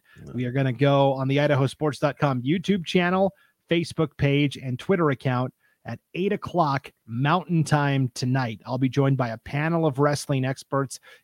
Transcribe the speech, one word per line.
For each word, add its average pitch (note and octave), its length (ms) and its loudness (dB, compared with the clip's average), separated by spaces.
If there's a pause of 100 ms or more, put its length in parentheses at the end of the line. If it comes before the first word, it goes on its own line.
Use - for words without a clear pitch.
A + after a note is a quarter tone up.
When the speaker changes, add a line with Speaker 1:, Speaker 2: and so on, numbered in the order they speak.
(260)
Speaker 1:
Yeah. - 80 -16
Speaker 2:
We B2 120 -4
are A#2+ 60 -4
gonna C3+ 220 0
go C#3 400 4
on C3+ 140 -2
the C#3 120 2
idaho C#3+ 280 4
sports D3+ 320 -4
dot C#3+ 200 -2
com C3+ 240 0
YouTube E3+ 420 0
channel, F#3 480 2 (360)
Facebook E3 460 -2
page, C#3+ 420 2
and B2+ 220 -6
Twitter E3+ 300 0
account B2+ 440 -2 (320)
at A#2 140 -10 (140)
eight F#3+ 180 -2
o'clock D#3+ 580 -2 (160)
Mountain D3+ 600 0
Time C#3 500 0
tonight. B2+ 500 -2
I'll B2 120 -6
be C3 100 0
joined C#3 300 2
by B2 120 -2
a A2+ 100 -8
panel D#3+ 460 -2
of C#3 140 0
wrestling C#3+ 460 0
experts. C3+ 560 -4 (220)